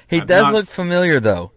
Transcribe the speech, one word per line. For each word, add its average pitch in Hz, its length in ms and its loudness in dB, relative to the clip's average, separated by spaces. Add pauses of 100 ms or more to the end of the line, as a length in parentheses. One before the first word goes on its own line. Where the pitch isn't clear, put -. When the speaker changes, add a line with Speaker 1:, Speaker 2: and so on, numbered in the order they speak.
Speaker 1:
He 170 120 -2
Speaker 2:
I've 139 80 -6
Speaker 1:
does 185 160 4
Speaker 2:
not 220 80 2
Speaker 1:
look 214 100 0
Speaker 2:
s- - 120 -6
Speaker 1:
familiar, 175 460 0
though. 95 360 -2